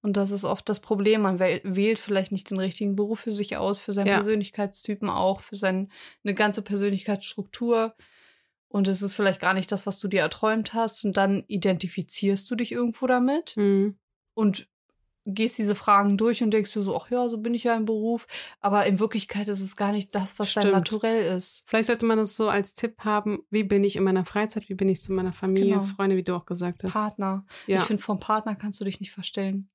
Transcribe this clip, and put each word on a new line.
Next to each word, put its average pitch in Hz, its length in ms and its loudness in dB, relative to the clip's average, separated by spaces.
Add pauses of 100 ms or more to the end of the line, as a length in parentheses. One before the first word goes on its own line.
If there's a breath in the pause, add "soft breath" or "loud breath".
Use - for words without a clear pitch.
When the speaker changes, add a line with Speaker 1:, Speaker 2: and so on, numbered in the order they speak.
Speaker 1:
Und 202 120 2
das 196 160 0
ist 202 120 -2
oft - 240 -2
das 214 120 0
Problem. 214 420 2
Man 185 160 2
wähl-, 180 260 2
wählt 202 340 2
vielleicht 196 340 -2
nicht 190 180 -6
den 190 80 -2
richtigen 190 380 -2
Beruf 208 240 -2
für 226 120 -6
sich 202 240 -4
aus, 196 220 -2
für - 140 -8
seinen 196 160 2
Speaker 2:
Ja. 202 60 4
Speaker 1:
Persönlichkeitstypen 202 960 -2
auch, 190 340 0
für - 140 -16
sein-, 196 340 -2 (340 loud breath)
eine 202 100 -2
ganze 214 280 2
Persönlichkeitsstruktur. 208 1300 -2 (760 soft breath)
Und 196 200 2
es 190 140 0
ist 196 120 -2
vielleicht 196 260 0
gar 185 140 2
nicht 185 160 -2
das, 202 160 -4
was 196 140 -6
du 202 80 -4
dir 190 120 2
erträumt 220 540 -2
hast. 226 300 -2
Und 196 120 0
dann 196 300 2
identifizierst 196 1040 -2
du 247 60 -2
dich 233 160 -4
irgendwo 240 340 -2
damit 254 500 2
Speaker 2:
Mhm. 202 400 4 (380)
Speaker 1:
und 208 320 0 (580)
gehst 220 340 0
diese 208 180 0
Fragen 202 400 4
durch 226 260 2
und 220 80 2
denkst 208 220 2
dir 208 100 -2
so, 196 180 0
"Ach - 100 -20
ja, 247 180 0
so 226 100 -4
bin 233 160 -2
ich 233 100 -4
ja 233 120 4
im 220 80 0
Beruf." 226 420 -2 (340 loud breath)
Aber 202 260 4
in 196 120 4
Wirklichkeit 208 480 -2
ist 202 140 -4
es 190 160 -4
gar 202 160 0
nicht 208 240 -4
das, 196 240 -4
was 208 140 0
dein 208 80 2
Speaker 2:
Stimmt. 202 120 6
Speaker 1:
Naturell 208 600 2
ist. - 320 -6
Speaker 2:
Vielleicht 226 180 2
sollte 226 200 2
man 220 120 4
das 214 160 0
so 214 140 0
als 202 260 0
Tipp 226 300 -4
haben, 208 460 -2
wie 214 120 2
bin 202 220 4
ich 196 100 2
in - 80 0
meiner 190 220 4
Freizeit, 214 440 -4
wie 196 60 -6
bin 190 140 0
ich 185 120 0
zu - 120 -6
meiner 185 200 -2
Familie, 190 420 2
Speaker 1:
Genau. 196 100 2
Speaker 2:
Freunde, 196 320 0
wie 180 80 0
du 180 100 -2
auch 175 120 -8
gesagt 180 360 -6
hast. 185 100 -4
Speaker 1:
Partner. 196 540 -2 (220 loud breath)
Speaker 2:
Ja. 190 100 2
Speaker 1:
Ich 175 60 2
finde, 202 180 -2
vom 202 160 -4
Partner 214 380 -2
kannst 208 240 -8
du 208 40 -6
dich 196 140 -6
nicht - 140 -12
verstellen. 196 640 -6